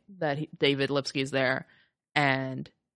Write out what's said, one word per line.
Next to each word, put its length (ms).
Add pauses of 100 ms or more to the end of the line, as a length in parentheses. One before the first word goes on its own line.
(180)
that 220
he, 180
David 320
Lipsky's 420
there, 360 (480)
and 540 (260)